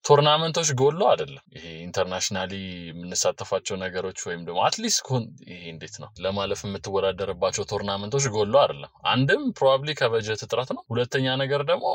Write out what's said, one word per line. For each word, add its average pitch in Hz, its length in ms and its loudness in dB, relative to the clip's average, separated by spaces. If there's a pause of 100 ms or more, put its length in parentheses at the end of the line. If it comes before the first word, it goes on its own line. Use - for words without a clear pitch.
ቶርናመንቶች 151 680 4
ጎሎ 147 320 4
አይደለም። 71 440 0
ይሄ 80 160 -18 (140)
ኢንተርናሽናሊ 92 720 -4 (340)
የምንሳተፋቸው 90 880 -4
ነገሮች 92 440 -6
ወይም 87 220 -8
ደግሞ 85 180 -6
አትሊስት 214 420 0
ኮን-፣ 123 260 -2 (160)
ይሄ 87 220 -16
እንዴት 82 300 -12
ነው - 140 -14 (100)
ለማለፍ 98 400 -2
የምትወዳደርባቸው 95 1040 -2
ቶርናመንቶች 104 640 -2
ጎሎ 107 280 0
አይደለም። 71 340 4 (140)
አንድም 139 480 4
ፕሮባብሊ 135 420 4
ከበጀት 113 480 0
እጥረት 117 280 -2
ነው። - 160 -6
ሁለተኛ 127 500 0
ነገር 139 280 0
ደግሞ 170 300 0